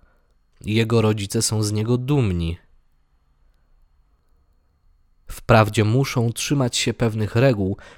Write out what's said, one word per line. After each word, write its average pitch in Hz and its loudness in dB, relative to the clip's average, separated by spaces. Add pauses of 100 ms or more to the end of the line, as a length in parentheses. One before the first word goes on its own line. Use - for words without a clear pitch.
(600)
Jego 113 0
rodzice 107 0
są 110 -2
z 104 -2
niego 107 0
dumni. 104 -2 (2750)
Wprawdzie 107 2
muszą 117 0
trzymać 139 -2
się - -2
pewnych 110 -2
reguł 107 2 (200)